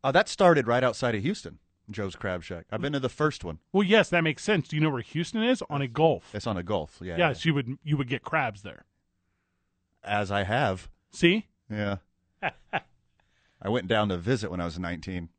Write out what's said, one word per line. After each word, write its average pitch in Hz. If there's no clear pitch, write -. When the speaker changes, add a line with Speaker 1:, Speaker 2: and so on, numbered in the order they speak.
Speaker 1:
Uh, 135
that 190
started 160
right 123
outside 120
of 101
Houston, 160
Joe's 101
Crab 90
Shack. 85
I've 107
been 143
to 139
the 127
first -
one. 82
Speaker 2:
Well, 196
yes, 202
that 170
makes 156
sense. 202
Do 156
you 151
know 156
where 131
Houston 175
is? 247
On 143
a 135
Gulf. 147
Speaker 1:
It's 101
on 104
a 87
Gulf, 87
yeah, 87
Speaker 2:
Yes, 170
Speaker 1:
yeah. 165
Speaker 2:
you 156
would, 131
you 147
would 135
get 131
crabs 120
there. -
Speaker 1:
As 104
I 101
have. 104
Speaker 2:
See? 185
Speaker 1:
Yeah. 104
<laughs> -
I -
went 117
down 107
to 90
visit 101
when 90
I 85
was 85
nineteen. 87